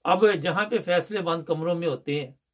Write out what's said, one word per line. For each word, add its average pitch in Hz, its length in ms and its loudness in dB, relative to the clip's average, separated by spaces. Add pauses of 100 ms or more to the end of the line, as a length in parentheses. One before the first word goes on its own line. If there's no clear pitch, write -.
अब 185 280 6
जहाँ 175 340 -2
पे 226 140 -2
फैसले 180 420 0
बंद 165 220 -2
कमरों 165 300 -2
में 170 140 -4
होते 147 320 -4
हैं, 131 180 -12 (160)